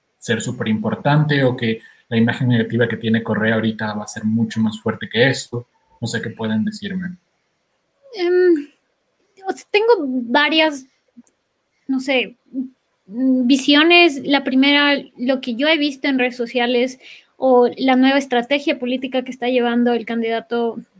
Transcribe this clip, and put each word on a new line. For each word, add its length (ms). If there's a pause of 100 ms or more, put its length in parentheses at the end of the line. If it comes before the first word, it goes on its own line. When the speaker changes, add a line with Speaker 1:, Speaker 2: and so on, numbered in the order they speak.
(180)
Speaker 1:
ser 240
súper 260
importante 760
o 120
que 260 (280)
la 80
imagen 300
negativa 400
que 100
tiene 260
Correa 320
ahorita 380
va 100
a 40
ser 160
mucho 360
más 200
fuerte 280
que 220
eso? 380 (340)
No 60
sé 140
qué 100
pueden 340
decirme. 520 (1000)
Speaker 2:
Em, 520 (800)
o 40
sea, 200
tengo 280
varias, 840 (1000)
no 120
sé, 360 (680)
visiones. 1200
La 180
primera, 540 (200)
lo 240
que 140
yo 120
he 100
visto 300
en 120
redes 160
sociales 640 (380)
o 400
la 180
nueva 220
estrategia 600
política 440
que 80
está 180
llevando 440
el 120
candidato 720 (220)